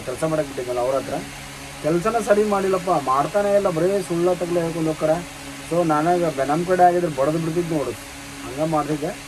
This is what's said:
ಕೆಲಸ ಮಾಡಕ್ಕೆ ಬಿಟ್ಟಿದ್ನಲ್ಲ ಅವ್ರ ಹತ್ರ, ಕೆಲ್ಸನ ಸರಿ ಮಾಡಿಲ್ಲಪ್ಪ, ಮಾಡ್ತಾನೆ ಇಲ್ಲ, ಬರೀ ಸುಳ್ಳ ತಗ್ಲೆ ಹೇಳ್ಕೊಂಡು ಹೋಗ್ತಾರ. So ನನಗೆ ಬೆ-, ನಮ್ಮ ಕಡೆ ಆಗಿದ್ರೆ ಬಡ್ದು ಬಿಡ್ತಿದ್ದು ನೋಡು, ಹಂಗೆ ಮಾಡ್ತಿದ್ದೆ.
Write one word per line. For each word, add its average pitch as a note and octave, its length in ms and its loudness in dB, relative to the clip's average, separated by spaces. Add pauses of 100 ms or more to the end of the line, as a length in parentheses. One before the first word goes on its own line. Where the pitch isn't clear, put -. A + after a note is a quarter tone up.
ಕೆಲಸ B2+ 220 -4
ಮಾಡಕ್ಕೆ D3+ 200 0
ಬಿಟ್ಟಿದ್ನಲ್ಲ B2 360 -4
ಅವ್ರ C3+ 140 2
ಹತ್ರ, C#3 160 -6 (680)
ಕೆಲ್ಸನ F3 440 0
ಸರಿ G#3 160 6 (100)
ಮಾಡಿಲ್ಲಪ್ಪ, F#3+ 380 0 (200)
ಮಾಡ್ತಾನೆ G3+ 460 2
ಇಲ್ಲ, G3 200 2
ಬರೀ E3+ 100 2 (220)
ಸುಳ್ಳ F3 320 2
ತಗ್ಲೆ F3 240 0
ಹೇಳ್ಕೊಂಡು D#3+ 260 -2
ಹೋಗ್ತಾರ. D#3 240 2 (540)
So E3 60 -2 (160)
ನನಗೆ E3+ 360 2 (100)
ಬೆ-, C3+ 140 0
ನಮ್ಮ D#3+ 180 2
ಕಡೆ F3+ 180 6
ಆಗಿದ್ರೆ F3 320 2
ಬಡ್ದು D#3 240 2
ಬಿಡ್ತಿದ್ದು E3 340 -2
ನೋಡು, B2 160 -2 (500)
ಹಂಗೆ C#3+ 220 -4 (100)
ಮಾಡ್ತಿದ್ದೆ. D3 360 -2 (160)